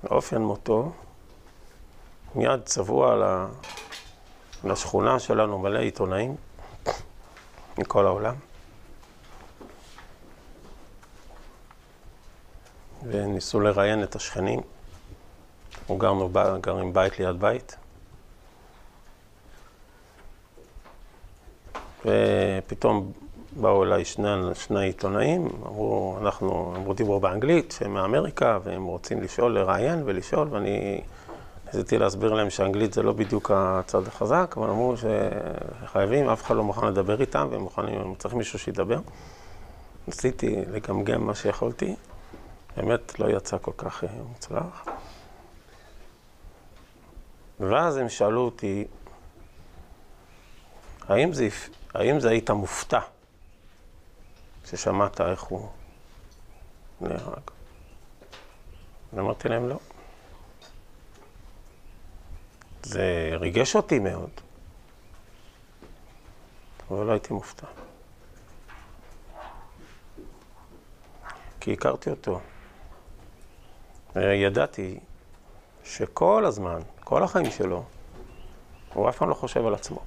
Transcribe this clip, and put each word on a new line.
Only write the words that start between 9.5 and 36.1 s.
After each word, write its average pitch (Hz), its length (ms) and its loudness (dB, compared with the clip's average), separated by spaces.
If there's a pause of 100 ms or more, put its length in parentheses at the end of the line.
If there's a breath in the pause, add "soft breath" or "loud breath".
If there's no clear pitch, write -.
וניסו 101 580 0
לראיין 104 420 6
את 95 140 -4
השכנים. 104 440 -2 (1200)
אנחנו 98 180 -4
גרנו 98 340 4
ב-, 98 280 4
גרים 92 320 -2
בית 95 260 4
ליד 90 220 0
בית. 110 360 0 (4000 soft breath)
ופתאום 101 1080 2 (440)
באו 101 280 6
אליי 92 200 4
שני, 104 240 -2 (260)
שני 101 300 0
עיתונאים, 113 640 2 (180)
אמרו, 104 540 -2
אנחנו, 92 560 0
אמרו, 98 180 -2
דיברו 101 260 2
באנגלית, 110 580 4
שהם 101 160 -2
מאמריקה, 113 680 2
והם 92 200 -4
רוצים 90 380 -4
לשאול, 117 300 2
לראיין 107 520 2
ולשאול, 107 460 0
ואני 101 500 0 (680 loud breath)
ניסיתי 104 320 0
להסביר 101 360 4
להם 104 160 2
שאנגלית 98 420 2
זה 107 100 2
לא 110 100 4
בדיוק 107 420 0
הצד 95 520 2
החזק, 151 520 0
אבל 110 100 0
אמרו 120 280 2
שחייבים, 104 1300 0